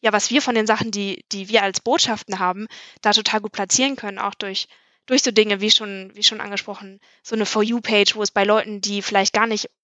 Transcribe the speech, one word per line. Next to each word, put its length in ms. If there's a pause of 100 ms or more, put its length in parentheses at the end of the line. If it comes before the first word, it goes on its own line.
ja, 120
was 180
wir 100
von 140
den 100
Sachen, 260
die, 400
die 180
wir 120
als 200
Botschaften 580
haben, 280 (340)
da 100
total 300
gut 100
platzieren 440
können, 220
auch 160
durch, 340 (380)
durch 180
so 80
Dinge, 300
wie 100
schon, 440
wie 80
schon 180
angesprochen, 580 (220)
so 140
eine 100
For 180
You-Page, 520
wo 80
es 80
bei 140
Leuten, 360
die 200
vielleicht 320
gar 120
nicht 240 (140)